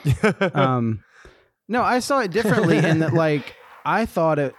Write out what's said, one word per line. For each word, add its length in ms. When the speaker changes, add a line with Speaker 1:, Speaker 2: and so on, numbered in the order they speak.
Speaker 1:
<laughs> 500
Speaker 2:
Um, 480
no, 140
I 160
saw 200
it 120
differently 460
in 220
that, 140
Speaker 3:
<laughs> 20
Speaker 2:
like, 400
I 200
thought 340
it, 180